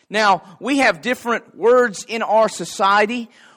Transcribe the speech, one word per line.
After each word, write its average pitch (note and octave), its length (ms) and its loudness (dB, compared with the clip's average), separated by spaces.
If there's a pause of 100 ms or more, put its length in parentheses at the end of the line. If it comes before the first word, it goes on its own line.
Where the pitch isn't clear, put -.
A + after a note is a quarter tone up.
Now, F#3+ 500 0
we C#4 200 -2
have G3+ 220 0
different A#3 540 -6
words A#3 520 2
in A3 160 -6
our G#3 260 2
society G#3+ 800 -2 (280)